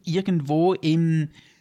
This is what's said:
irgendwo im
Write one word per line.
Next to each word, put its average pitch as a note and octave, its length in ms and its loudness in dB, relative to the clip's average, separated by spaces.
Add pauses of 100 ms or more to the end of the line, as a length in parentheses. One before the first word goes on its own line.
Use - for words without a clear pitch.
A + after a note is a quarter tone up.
irgendwo E3+ 680 0
im D#3+ 560 0 (320)